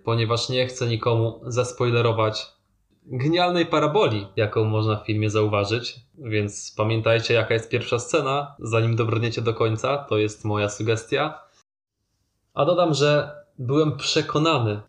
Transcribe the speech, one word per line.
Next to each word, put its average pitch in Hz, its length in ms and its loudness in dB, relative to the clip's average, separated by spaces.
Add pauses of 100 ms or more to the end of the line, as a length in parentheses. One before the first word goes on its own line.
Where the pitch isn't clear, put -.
ponieważ 117 460 0
nie 127 180 0
chcę 127 200 -4
nikomu 113 600 0
zaspoilerować 120 1040 0 (520)
genialnej 170 600 0
paraboli, 151 720 2
jaką 110 280 0
można 107 320 0
w 107 100 -10
filmie 107 240 0
zauważyć, 107 720 0 (180)
więc 107 600 -6
pamiętajcie, 113 560 2
jaka 113 200 2
jest 113 160 -2
pierwsza 120 300 -2
scena, 143 600 -2
zanim 113 360 0
dobrniecie 113 460 0
do 113 120 0
końca, 117 440 0
to 127 200 -2
jest 107 280 -2
moja 104 240 0
sugestia. 113 720 -2 (1120)
A 143 120 0
dodam, 170 280 2
że 143 380 2 (280)
byłem 143 380 0
przekonany, 147 920 0